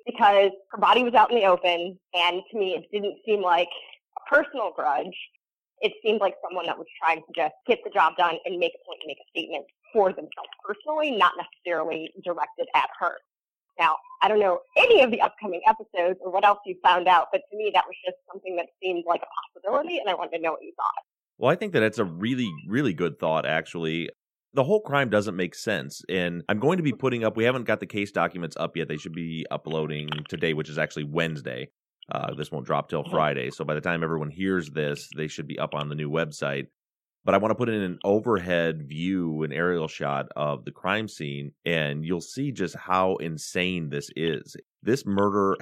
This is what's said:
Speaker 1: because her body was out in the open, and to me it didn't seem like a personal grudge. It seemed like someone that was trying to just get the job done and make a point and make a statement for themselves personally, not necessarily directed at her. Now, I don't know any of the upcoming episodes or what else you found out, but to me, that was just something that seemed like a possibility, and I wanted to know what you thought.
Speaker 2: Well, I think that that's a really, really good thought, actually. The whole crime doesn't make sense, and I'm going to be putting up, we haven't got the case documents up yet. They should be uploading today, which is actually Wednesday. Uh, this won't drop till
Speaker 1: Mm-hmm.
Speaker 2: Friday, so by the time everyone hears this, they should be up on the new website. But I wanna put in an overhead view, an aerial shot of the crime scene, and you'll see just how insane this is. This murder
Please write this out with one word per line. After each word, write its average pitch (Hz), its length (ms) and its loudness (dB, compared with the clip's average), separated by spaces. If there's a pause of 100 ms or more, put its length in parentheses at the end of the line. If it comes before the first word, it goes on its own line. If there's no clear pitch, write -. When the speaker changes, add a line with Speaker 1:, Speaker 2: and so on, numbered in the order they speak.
Speaker 1:
because 202 460 6 (220)
her 214 60 -10
body 220 260 6
was 240 100 0
out 220 160 8
in 240 80 4
the 196 80 4
open, 180 520 2 (140)
and 175 380 2
to 220 80 -6
me 185 160 0
it 156 180 -4
didn't 202 320 -4
seem 208 160 2
like 175 280 4 (500)
a - 160 -4
personal 262 420 2
grudge. - 400 -2 (640)
It - 140 0 (100)
seemed 214 160 2
like 196 140 2 (120)
someone 170 200 -6
that 156 100 -4
was 175 120 -14 (140)
trying 160 180 2
to - 140 -20
just 151 200 0 (120)
get 233 160 4
the 214 60 -10
job 165 300 4
done 170 160 4 (100)
and 175 140 -4
make 170 160 0
a - 120 -20
point 170 140 -14
and - 80 -14
make 139 160 -12
a - 60 -20
statement 151 340 -8 (300)
for 190 160 6
themselves 156 420 -12 (100)
personally, 302 500 -4
not 202 260 4
necessarily 160 760 -6 (100)
directed 165 520 -6
at 151 240 2
her. 175 180 -2 (640)
Now, 156 160 4 (260)
I 196 60 6
don't 214 120 4
know 190 200 2 (160)
any 466 260 8
of 247 80 4
the 220 120 0
upcoming 185 440 -2
episodes 185 560 0
or 185 80 -8
what 196 140 0
else 202 220 6
you 180 180 -8
found 180 240 6
out, 175 240 6
but 190 80 2 (100)
to 208 60 -12
me, 214 160 -2
that 180 140 4
was 185 180 -16
just 180 140 -8 (120)
something 185 260 -10
that 170 100 -4 (160)
seemed 175 240 -2
like 170 160 0
a - 40 -12 (320)
possibility, 294 400 -2
and 208 100 -4
I 180 60 2
wanted 165 220 -6
to 165 60 -6
know 165 100 0
what - 100 -8
you - 140 -16
thought. - 260 -4 (360)
Speaker 2:
Well, 127 120 2
I 175 60 2
think 190 160 -6
that 135 80 4
that's 110 180 2
a 110 60 2
really, 104 480 -4 (160)
really 120 240 0
good 80 260 -2
thought, 80 280 0
actually. 80 640 -2 (420)
The 131 120 2
whole 214 180 2
crime 139 260 0
doesn't 104 280 2
make 90 180 -2
sense, 76 560 -4
and 87 400 -2
I'm 104 100 0
going 160 160 2
to 175 60 -2
be 143 100 0
putting 123 320 -2
up, 107 140 0
we 110 60 2
haven't 123 200 0
got 107 160 0
the 98 60 -10
case 101 260 -6
documents 87 460 -2
up 82 180 -4
yet. 80 120 -4
They 78 100 -6
should 82 160 -12
be 82 360 -8
uploading 76 580 -4 (200)
today, 82 240 0
which 76 160 -4
is 76 100 -8
actually 78 260 -2
Wednesday. 73 640 -4 (420)
Uh, - 220 -4
this 76 180 -8
won't 69 140 -8
drop 76 240 0
till 76 140 -2
Speaker 1:
Mm-hmm. 82 60 -12
Speaker 2:
Friday, 73 400 0
so 76 140 -8
by 76 100 -2
the 76 60 -4
time 85 220 -2
everyone 80 280 -2
hears 90 400 -2
this, 73 460 -4
they 78 120 -6
should 76 180 -10
be 76 120 -10
up 78 160 -4
on 73 140 -4
the 73 60 -8
new 76 160 -6
website. 73 560 -4 (580)
But 95 100 2
I 101 40 8
wanna 110 160 2
put 120 140 -2
in 107 140 0
an 90 200 -4
overhead 87 840 2
view, 82 540 -2
an 73 100 -4
aerial 82 360 0
shot 71 480 -4
of 69 280 -2
the 73 80 -10
crime 104 340 -2
scene, 71 460 -8 (140)
and 78 380 0
you'll 85 180 -2
see 139 280 -8
just 95 240 -4
how 92 420 0
insane 85 720 -4
this 71 260 -8
is. 80 400 -4 (260)
This 113 220 0
murder 98 560 0